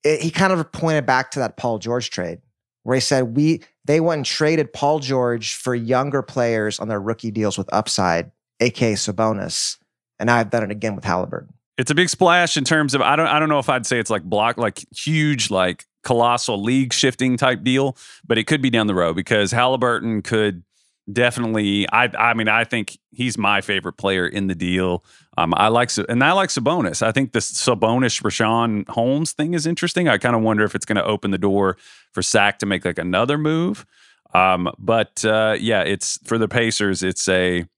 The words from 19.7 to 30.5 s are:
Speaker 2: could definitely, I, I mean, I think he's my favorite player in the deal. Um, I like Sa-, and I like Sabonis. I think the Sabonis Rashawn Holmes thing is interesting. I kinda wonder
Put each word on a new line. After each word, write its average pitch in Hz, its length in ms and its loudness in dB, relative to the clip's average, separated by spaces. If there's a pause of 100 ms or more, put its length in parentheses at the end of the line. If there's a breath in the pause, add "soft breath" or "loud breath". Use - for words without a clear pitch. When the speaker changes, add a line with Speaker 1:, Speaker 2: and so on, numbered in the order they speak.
Speaker 2:
could 104 420 0 (480)
definitely, 110 800 0
I, 117 240 2
I 117 200 2
mean, 117 120 0
I 113 160 2
think 113 360 -6 (100)
he's 120 300 -4
my 101 220 0
favorite 90 320 -4
player 95 340 0
in 101 180 -4
the 95 80 -2
deal. 90 500 -2 (320 soft breath)
Um, 82 220 0
I 107 120 4
like 120 200 2
Sa-, - 180 -4
and 120 160 0
I 156 100 4
like 190 160 0
Sabonis. 127 520 -2
I 113 100 0
think 135 200 -2
the 117 80 0
Sabonis 117 840 0
Rashawn 110 680 0
Holmes 139 420 -2
thing 160 240 -4
is 151 100 -2
interesting. 170 420 0
I 110 120 2
kinda 120 180 2
wonder 110 260 2